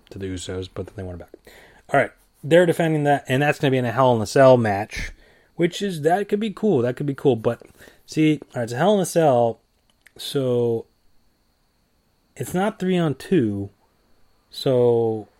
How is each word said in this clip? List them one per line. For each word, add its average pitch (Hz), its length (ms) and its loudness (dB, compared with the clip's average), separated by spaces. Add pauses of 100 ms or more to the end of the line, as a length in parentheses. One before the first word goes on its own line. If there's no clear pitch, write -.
to 101 100 -16
the 98 80 -8
Usos, 92 440 -10
but 95 160 -12
then - 80 -20
they 95 80 -10
won 90 120 -12
it 87 40 -16
back. - 140 -20 (580)
All 139 80 4
right, - 120 -2 (320)
they're 165 220 6
defending 160 400 0
that, 143 220 2
and 131 140 0
that's 147 180 0
gonna 143 120 0
be 131 60 2
in 123 80 -2
a 117 60 -4
Hell 127 240 4
in 113 60 0
a 101 60 -4
Cell 131 300 6
match, 107 540 -4 (440)
which 170 260 -4
is, 185 220 -6
that 185 260 0
could 208 100 -2
be 214 120 -4
cool. 170 300 0
That 123 140 -2
could 151 100 -8
be 143 100 -4
cool, 135 200 2
but 113 260 -4 (440)
see, 156 340 0 (160)
all 127 60 -4
right, - 20 -2
it's 117 100 -8
a 120 40 -8
Hell 180 160 2
in 202 60 2
a 180 60 -2
Cell, 123 540 2 (580)
so 120 680 -2 (1500)
it's - 180 -10
not 196 260 -2
three 185 180 0
on 160 180 0
two. 104 540 -2 (800)
So, 117 800 0 (120)